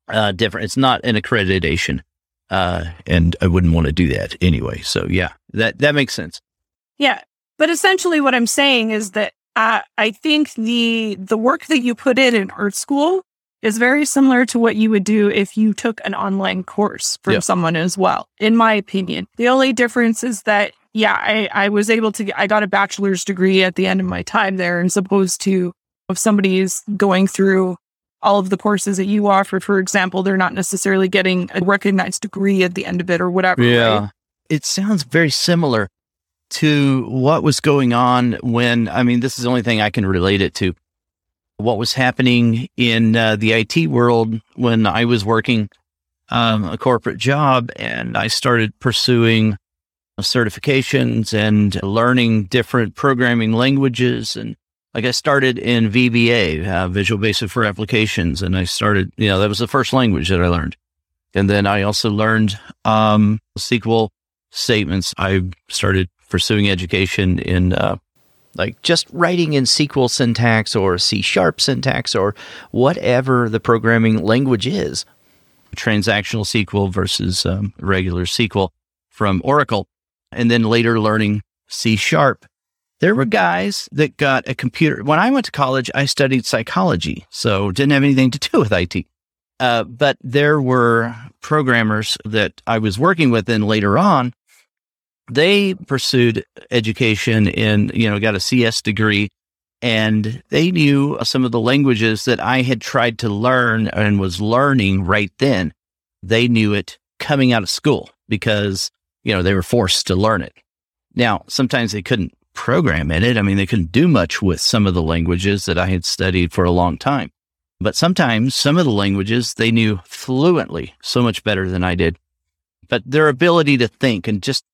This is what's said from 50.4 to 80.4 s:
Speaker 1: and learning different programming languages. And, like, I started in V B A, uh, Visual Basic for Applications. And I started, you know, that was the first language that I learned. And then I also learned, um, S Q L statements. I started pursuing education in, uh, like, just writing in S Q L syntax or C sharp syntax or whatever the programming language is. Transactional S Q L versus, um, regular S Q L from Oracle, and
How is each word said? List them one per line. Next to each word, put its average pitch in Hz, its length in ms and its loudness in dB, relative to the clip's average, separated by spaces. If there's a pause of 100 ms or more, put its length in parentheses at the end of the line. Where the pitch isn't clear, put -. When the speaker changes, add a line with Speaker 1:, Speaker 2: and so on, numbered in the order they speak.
Speaker 1:
and 104 500 2
learning 113 640 2
different 117 500 0
programming 120 560 0
languages. 123 840 0
And, 110 200 -12 (360)
like, 113 120 -4
I 127 80 -2
started 131 440 0
in 117 320 0
V 123 200 2
B 117 240 2
A, 85 340 0
uh, 92 220 -2
Visual 98 320 -2
Basic 107 300 -2
for 117 140 -2
Applications. 101 800 -2
And 92 140 -2
I 92 80 0
started, 101 520 -2
you 110 120 0
know, 95 100 2
that 104 100 2
was 104 100 -4
the 117 100 -4
first 135 240 0
language 95 380 2
that 90 120 2
I 90 60 2
learned. 80 280 -2 (560)
And 98 160 0
then 101 180 2
I 101 160 0
also 104 280 -2
learned, 107 480 0 (260)
um, 107 540 2 (180)
S - 120 -8
Q 120 180 0
L 113 260 0 (380)
statements. 95 640 -2
I 95 280 0 (240)
started 95 400 0 (200)
pursuing 101 420 0
education 95 720 0
in, 90 320 0
uh, 95 240 -2 (600)
like, 113 260 -6
just 165 300 -2
writing 170 420 0
in 139 80 2
S 120 140 0
Q 147 200 0
L 127 120 2
syntax 113 680 0
or 95 220 0
C 101 240 -2
sharp - 380 0
syntax 131 540 -2
or 101 200 0 (380)
whatever 127 760 0
the 107 120 -2
programming 113 640 2
language 120 420 0
is. 90 380 -4 (720)
Transactional 104 640 -2
S - 100 -6
Q 107 220 0
L 101 140 2
versus, 95 580 -2
um, 98 320 -4
regular 92 440 -2
S - 140 -6
Q 117 200 0
L 95 160 0 (360)
from 98 360 -2
Oracle, 131 420 0 (460)
and 117 180 0